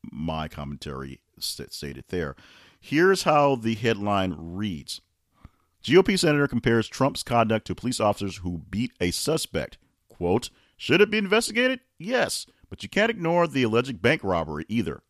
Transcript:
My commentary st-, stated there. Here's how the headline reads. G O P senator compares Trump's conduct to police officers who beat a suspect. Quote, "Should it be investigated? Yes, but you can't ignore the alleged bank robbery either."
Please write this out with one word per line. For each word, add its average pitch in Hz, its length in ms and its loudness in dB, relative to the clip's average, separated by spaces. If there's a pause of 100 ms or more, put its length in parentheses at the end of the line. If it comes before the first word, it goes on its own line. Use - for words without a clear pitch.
My 78 460 -6
commentary 69 720 -10 (180)
st-, - 340 -10
stated 69 360 -12
there. 78 280 -4 (420)
Here's 185 440 2
how 147 340 4
the 113 180 -2
headline 101 640 0
reads. 85 640 -8 (800)
G 139 160 4
O 190 60 10
P 196 140 2
senator 147 300 2
compares 117 420 2
Trump's - 340 -2
conduct 113 440 2
to - 80 -4
police - 260 -6
officers 101 380 0
who 87 320 -8
beat 117 300 -4
a 90 120 2
suspect. - 680 -4 (300)
Quote, 90 420 -2 (260)
"Should - 240 2
it 208 100 6
be 214 80 0
investigated? 233 640 0 (180)
Yes, 226 480 -2 (220)
but - 140 -14
you - 60 -12
can't 214 220 2
ignore 175 360 2
the 135 160 0
alleged 117 400 0
bank 135 200 2
robbery 80 460 -2
either." 92 420 -4